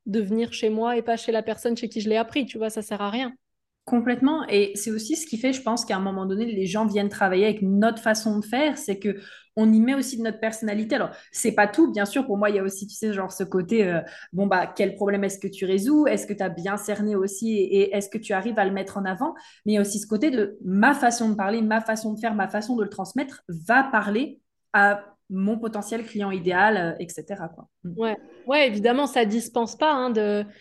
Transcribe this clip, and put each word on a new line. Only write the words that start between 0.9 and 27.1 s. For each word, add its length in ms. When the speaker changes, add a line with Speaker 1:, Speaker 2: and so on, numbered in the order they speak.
Speaker 1:
et 60
pas 140
chez 160
la 100
personne 340
chez 120
qui 120
je 80
l'ai 80
appris, 300
tu 120
vois, 120
ça 120
sert 180
à 100
rien. 220
Speaker 2:
Complètement. 640
Et 260
c'est 160
aussi 260
ce 100
qui 120
fait, 160
je 80
pense, 240
qu'à 100
un 40
moment 260
donné, 180
les 220
gens 200
viennent 220
travailler 380
avec 160
notre 400
façon 360
de 60
faire, 320
c'est 220
que 180
on 160
y 80
met 140
aussi 240
de 40
notre 180
personnalité. 540
Alors, 160
c'est 200
pas 140
tout, 240
bien 140
sûr. 220
Pour 100
moi, 140
il 60
y 40
a 20
aussi, 240
tu 80
sais, 200
genre 180
ce 120
côté, 440
euh, 120
bon, 140
bah, 300
quel 180
problème 300
est-ce 160
que 80
tu 160
résous ? 420
Est-ce 200
que 80
t'as 160
bien 260
cerné 400
aussi 380
et, 260
et 160
est-ce 140
que 80
tu 160
arrives 240
à 80
le 60
mettre 260
en 80
avant ? 280
Mais 80
il 40
y 20
a 20
aussi 180
ce 80
côté 240
de 340
ma 300
façon 360
de 40
parler, 280
ma 180
façon 320
de 80
faire, 140
ma 120
façon 300
de 80
le 60
transmettre 580
va 360
parler 540
à 280
mon 280
potentiel 460
client 260
idéal, 460
euh, 260
et 60
cetera, 400